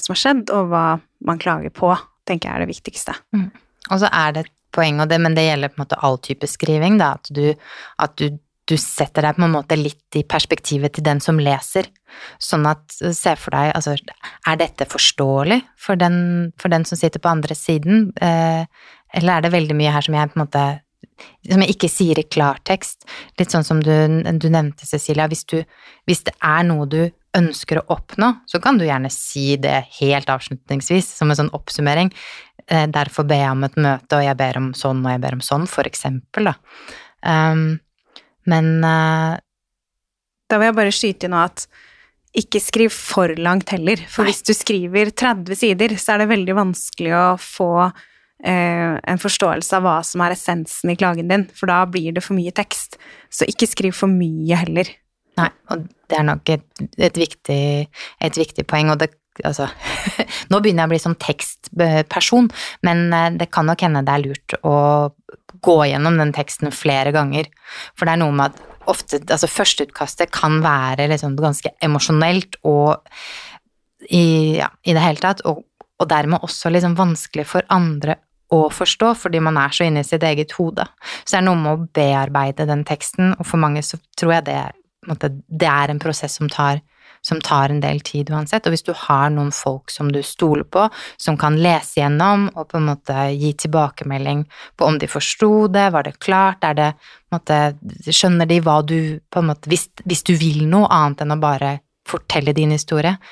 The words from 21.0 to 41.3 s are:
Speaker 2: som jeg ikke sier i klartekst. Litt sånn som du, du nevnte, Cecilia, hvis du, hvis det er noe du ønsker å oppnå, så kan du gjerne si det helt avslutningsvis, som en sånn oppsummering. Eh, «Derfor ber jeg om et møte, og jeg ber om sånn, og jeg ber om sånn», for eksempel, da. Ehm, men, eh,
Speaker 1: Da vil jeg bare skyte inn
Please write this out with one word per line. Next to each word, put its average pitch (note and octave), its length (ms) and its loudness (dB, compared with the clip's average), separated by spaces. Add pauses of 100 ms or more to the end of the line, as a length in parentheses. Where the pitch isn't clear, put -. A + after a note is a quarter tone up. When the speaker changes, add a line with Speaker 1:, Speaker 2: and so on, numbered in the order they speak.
Speaker 2:
som F#3+ 120 6
jeg F#3+ 140 2
ikke E3+ 140 0
sier D#3+ 300 2
i D#3 40 -2
klartekst. - 840 -2 (320)
Litt F3+ 140 0
sånn D#3+ 120 2
som D#3 180 0
du, D#3 100 2 (480)
du D#3+ 100 0
nevnte, D#3 360 0
Cecilia, D3+ 420 -2
hvis D#3+ 180 -6
du, D#3+ 140 -4 (480)
hvis F3 160 0
det - 180 -8
er D#3+ 220 2
noe D#3 240 2
du D#3 140 0 (320)
ønsker D#3+ 460 0
å - 100 -6
oppnå, - 380 -2 (180)
så - 160 -4
kan C4 160 4
du F3 80 2
gjerne C3+ 240 0
si C#3 480 -2
det C3+ 280 0 (140)
helt C#3 300 0
avslutningsvis, C#3 800 -2 (100)
som D3+ 140 2
en D3 80 0
sånn D3+ 140 -2
oppsummering. D3+ 580 0 (560)
Eh, D#3+ 200 2
«Derfor D3 380 -2
ber D3 160 2
jeg C3+ 100 0
om C3 120 -2
et C#3 120 -4
møte, C#3+ 400 0
og C#3+ 80 4
jeg C#3 140 0
ber C3 200 0
om C3 160 -2
sånn, C3 300 -2
og B2+ 80 0
jeg B2+ 100 -2
ber C3 120 -4
om B2+ 80 -8
sånn», D3+ 260 -2
for - 160 -2
eksempel, C#3 680 -4
da. - 20 -8 (720)
Ehm, D#3+ 540 2 (640)
men, D#3+ 240 2 (140)
eh, D#3+ 560 0 (1080)
Speaker 1:
Da G#3+ 100 4
vil A3 80 4
jeg A3+ 80 2
bare G#3 180 4
skyte - 320 -4
inn G3 80 -4